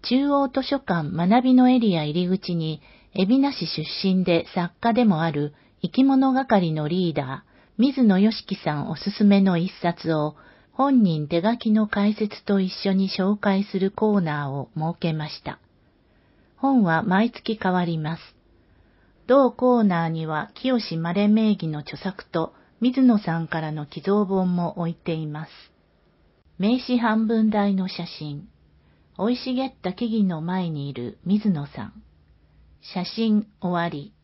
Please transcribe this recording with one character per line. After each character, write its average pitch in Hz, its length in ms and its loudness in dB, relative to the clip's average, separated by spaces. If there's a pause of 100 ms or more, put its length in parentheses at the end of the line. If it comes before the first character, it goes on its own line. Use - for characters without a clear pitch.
中 277 220 2
央 277 180 2
図 269 140 -4
書 277 160 -4
館 165 320 -4
学 185 360 2
び 254 80 6
の 254 140 8
エ 254 120 4
リ 196 180 2
ア 151 60 -2
入 175 240 -2
り 190 100 0
口 180 160 -6
に、 160 260 -4 (340)
海 202 240 2
老 277 120 2
名 - 20 -10
市 170 140 -6
出 - 160 -8 (200)
身 185 220 2
で 170 300 2
作 175 260 -4
家 233 120 0
で 240 120 2
も 165 180 4
あ 165 80 0
る 147 220 -4 (300)
生 180 60 -4
き 262 160 2
物 269 280 4
係 220 400 2
の 151 140 -2
リ 175 260 0
ー 135 40 -4
ダ 139 280 -6
ー、 - 60 -20 (280)
水 262 260 2
野 190 160 6
良 220 100 6
樹 - 340 -8
さ 151 120 -2
ん 143 120 -6
お 165 80 -6
す - 140 -6
す 214 140 0
め 202 160 6
の 190 180 4
一 180 140 -2 (100)
冊 170 320 -2
を、 151 220 -2 (360)
本 262 300 2
人 156 240 2
手 170 160 0
書 226 140 0
き 220 160 -2
の 214 160 2
解 208 260 0
説 - 300 -6
と 196 160 2
一 185 120 -2 (160)
緒 196 40 0
に 190 160 2
紹 196 300 0
介 196 260 0
す 196 160 -4
る 190 100 0
コ 214 260 0
ー 196 40 4
ナ 147 280 -2
ー 135 40 -6
を 139 240 -8
設 160 240 -4
け 165 120 -2
ま 156 160 -6
し - 140 -16
た。 - 160 -12 (1000)
本 262 260 2
は 160 200 2
毎 202 280 2
月 - 300 -8
変 185 120 0
わ 180 120 0
り 170 140 -2
ま 156 180 -6
す。 - 60 -18 (1040)
同 262 240 6
コ 247 300 2
ー - 20 4
ナ 170 240 2
ー - 20 -2
に 160 180 -4
は、 156 280 -6
清 254 240 -2
志 165 180 -6
ま 165 160 -4
れ 202 160 2
名 214 240 4
義 202 140 -2
の 151 140 -6
著 143 180 -14
作 - 260 -8
と、 - 300 -4 (260)
水 254 220 2
野 240 160 6
さ 165 200 -4
ん 165 100 -6
か 165 120 -4
ら 156 120 -6
の 151 140 -8
寄 - 140 -14
贈 202 240 0
本 185 320 0
も 175 220 -4
置 170 120 -2
い 165 40 -8
て - 180 -8
い 160 140 -6
ま 151 200 -10
す。 - 40 -20 (1080)
名 233 220 2
刺 247 180 0
半 220 280 2
分 220 240 2
大 202 240 2
の 185 140 -2
写 175 180 -10
真。 147 420 -12 (680)
生 214 160 -2
い 247 40 0
茂 254 300 -4
っ 254 60 -10 (100)
た 185 100 -4
木 226 300 -2
々 190 60 2
の 160 120 -4
前 175 300 -4
に 143 180 -6
い 139 40 -10
る 120 320 -10
水 208 260 2
野 143 160 -2
さ 104 200 -12
ん。 - 160 -20 (800)
写 - 240 -8
真 214 440 0 (120)
終 180 100 -4
わ 170 180 -2
り。 147 240 -10 (120)